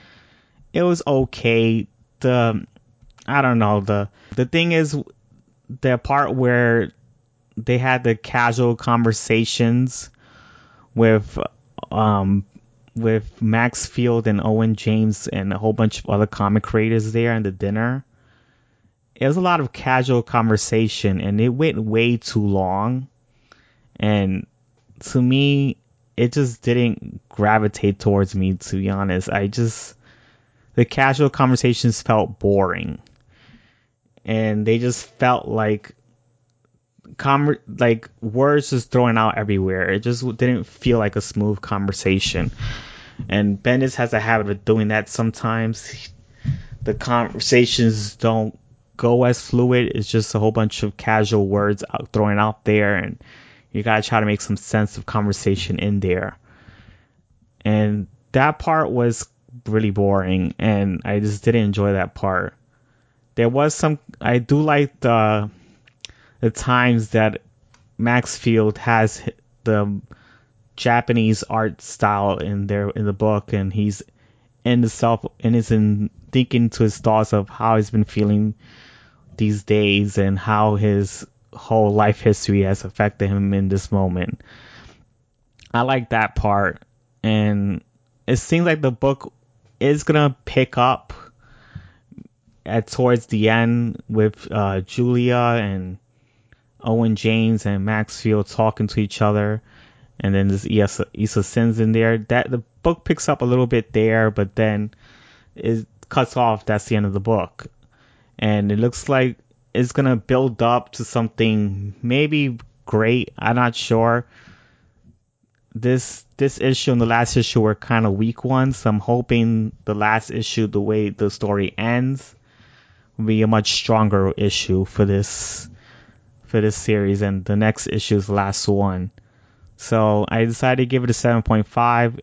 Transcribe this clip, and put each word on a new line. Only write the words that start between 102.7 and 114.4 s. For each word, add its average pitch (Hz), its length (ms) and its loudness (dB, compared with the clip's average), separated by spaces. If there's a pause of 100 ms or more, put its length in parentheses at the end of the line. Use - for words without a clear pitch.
book 170 220 0
picks - 240 -2
up 143 140 0
a 123 40 2
little 123 200 4
bit 117 260 -2
there, 110 380 2
but 101 260 -4
then 107 360 0 (640)
it 113 320 -4 (220)
cuts - 280 -2
off. 117 300 0
That's 107 200 -2
the 113 100 -2
end 104 100 0
of 98 60 -2
the 98 80 -4
book, 104 460 -4 (720)
and 104 340 0
it 104 60 0
looks 120 300 -2
like 131 300 0 (360)
it's 123 180 0
gonna 131 240 0
build 127 460 -2
up 120 300 0
to 120 120 -10
something 107 1000 -2
maybe 139 560 -2 (280)
great. 113 520 0
I'm 117 180 0
not 123 200 0
sure. 117 500 0 (1500)